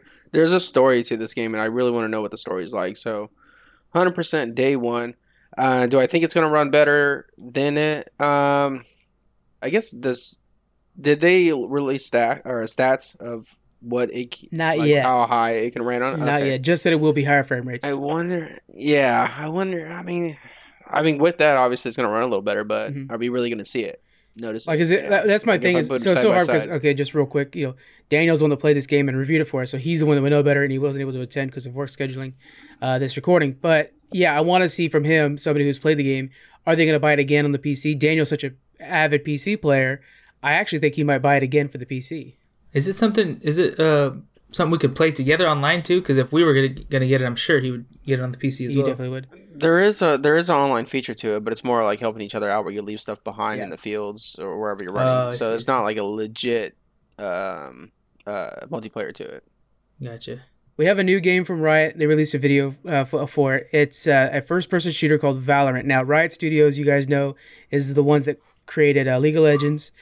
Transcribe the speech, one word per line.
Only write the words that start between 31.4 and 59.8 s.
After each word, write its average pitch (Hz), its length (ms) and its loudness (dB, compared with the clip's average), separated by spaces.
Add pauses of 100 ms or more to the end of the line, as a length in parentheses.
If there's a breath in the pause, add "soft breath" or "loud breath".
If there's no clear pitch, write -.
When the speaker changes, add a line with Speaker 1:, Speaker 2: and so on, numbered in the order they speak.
Speaker 2:
'cause 127 140 -12
of 123 100 -14
work 139 140 -8
scheduling, 131 440 -10 (480 loud breath)
uh, 131 180 0
this 131 180 -4
recording. 147 440 2
But, 160 300 2 (200)
yeah, 170 260 2
I 156 40 4
wanna 180 280 4
see 165 200 -2
from 147 160 2
him, 151 320 2
somebody 147 280 0
who's 139 140 -2
played 156 180 2
the 143 60 0
game, 135 260 -2 (380 soft breath)
are 165 80 4
they 160 100 4
gonna 156 140 2
buy 151 140 2
it 143 60 4
again 147 260 2
on 143 80 0
the 135 60 -2
P 147 160 -4
C? 151 200 -2
Daniel's 151 340 2
such 147 140 -4
an 135 140 -10 (220)
avid 156 440 0
P 147 140 -4
C 202 200 -4
player, 135 440 0 (420 soft breath)
I 143 100 0
actually 175 260 -2
think 147 160 0
he 156 80 0
might 143 160 2
buy 143 180 4
it 135 60 2
again 143 260 0
for - 80 -12
the 127 80 -12
P 131 160 -8
C. 135 340 -14 (360)
Speaker 3:
Is 147 160 0
it 196 80 -2
something, 214 460 0
is 156 160 -2
it, 175 220 0
uh, 147 320 2 (400)
something 165 200 0
we 165 60 2
could 135 180 0
play 160 160 2
together 151 380 2
online 151 340 0
too? 180 200 2
'Cause 135 160 2
if 127 120 0
we 160 120 4
were 156 100 6
gonna, 135 160 4 (200)
gonna 131 180 0
get 135 140 2
it, 127 40 -2
I'm 120 100 -4
sure 147 240 0
he 127 120 -2
would 123 140 -10 (200)
get 131 140 0
it - 20 -6
on 127 100 -6
the 127 60 -14
P 135 140 -4
C 131 140 -8
as 117 80 -4
Speaker 2:
He 135 60 2
Speaker 3:
well. 135 80 0
Speaker 2:
definitely 127 240 -4
would. 131 160 -12 (280)
Speaker 1:
There 165 240 2
is 202 220 2
a, 156 160 4
there 147 200 4
is 175 120 0
an 165 60 4
online 135 300 2
feature 127 300 -6
to 107 200 -4
it, 107 80 -4
but 113 80 -4
it's - 120 -6
more 120 200 2
like 104 160 0
helping 113 220 -6
each 101 140 -10
other 104 140 -2
out 104 140 -2
where 101 100 -8
you 104 80 -8
leave 104 200 -12
stuff 107 220 -10
behind 107 340 -6
Speaker 2:
Yeah. 104 80 -8
Speaker 1:
in 92 60 -12
the 78 60 -12
fields 107 640 -10
or 92 200 -10
wherever 104 240 -8
you're 90 100 -10
Speaker 3:
Oh, - 80 -8
Speaker 1:
running. 127 260 0
Speaker 3:
I - 40 -8
Speaker 1:
So 120 180 -4
Speaker 3:
see. 113 60 -2
Speaker 1:
it's 117 120 -6
not 131 140 0
like 107 160 -4
a 104 60 -6
legit, 110 760 -6 (400)
um, 90 760 -10 (340)
uh, 101 460 -10
multiplayer 110 440 -10
to - 100 -16
it. - 180 -18 (600)